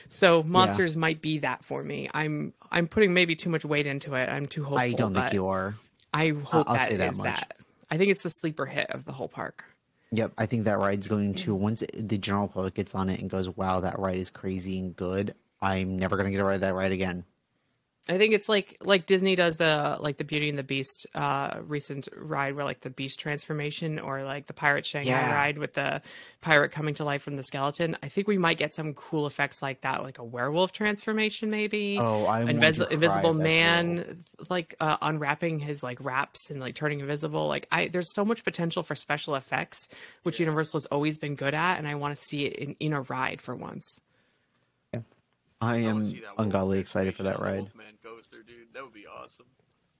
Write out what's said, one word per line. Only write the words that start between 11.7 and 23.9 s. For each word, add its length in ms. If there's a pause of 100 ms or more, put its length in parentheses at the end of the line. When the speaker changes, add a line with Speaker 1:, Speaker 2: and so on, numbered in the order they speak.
Speaker 2:
the 240
general 300
public 260
gets 200
on 140
it 120
and 100
goes, 180
"Wow, 320
that 180
ride 180
is 120
crazy 520
and 160
good," 380 (260)
I'm 360
never 200
gonna 160
get 60
to 60
ride 180
that 120
ride 180
again. 320 (840)
Speaker 1:
I 100
think 160
it's 140
like, 320
like 260
Disney 300
does 220
the, 420
like, 160
the 80
Beauty 240
and 100
the 60
Beast, 500
uh, 500
recent 520
ride 400
where, 80
like, 160
the 100
Beast 300
transformation 800